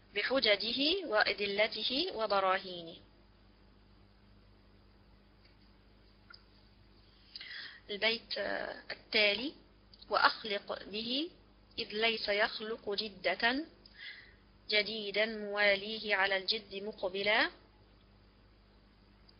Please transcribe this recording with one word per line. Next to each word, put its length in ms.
بحججه 920
وأدلته 1080
وبراهينه. 800
البيت، 480
آه، 440
التالي: 600
"وأخلق 720
به 460
إذ 80
ليس 420
يخلق 640
جدة، 720
جديدا 560
مواليه 880
على 220
الجد 380
مقبلا". 760